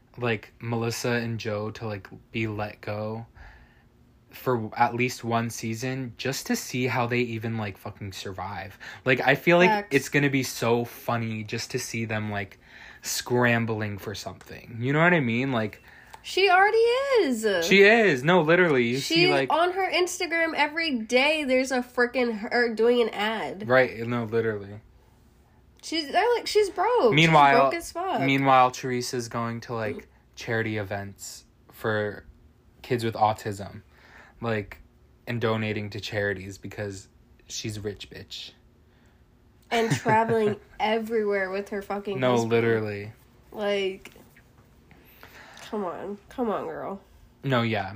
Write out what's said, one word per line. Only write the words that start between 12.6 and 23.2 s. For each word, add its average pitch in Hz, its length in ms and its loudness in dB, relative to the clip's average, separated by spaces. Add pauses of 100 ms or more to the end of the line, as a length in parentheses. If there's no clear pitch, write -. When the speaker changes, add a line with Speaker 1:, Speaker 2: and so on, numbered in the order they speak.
Speaker 1:
scrambling 113 960 0
for 104 160 -10
something. - 680 -14
You 127 120 0
know 151 80 2
what 175 140 6
I 165 60 4
mean? 123 320 0
Like, 110 300 -2 (400)
Speaker 2:
She 381 260 0
already 392 280 6
is. 381 880 2
Speaker 1:
she 190 160 8
is. 202 400 6
No, 175 200 6
literally. 156 420 6
You 120 140 0
Speaker 2:
She, 208 160 -2
Speaker 1:
see, 349 180 4
like, - 200 2
Speaker 2:
on 339 200 2
her 381 180 -2
Instagram 330 640 -2
every 302 440 -2
day, 277 460 0
there's 262 280 0
a 254 80 0
frickin' 240 580 -2
her 233 360 0
doing 240 280 4
an 220 80 2
ad. 202 580 -4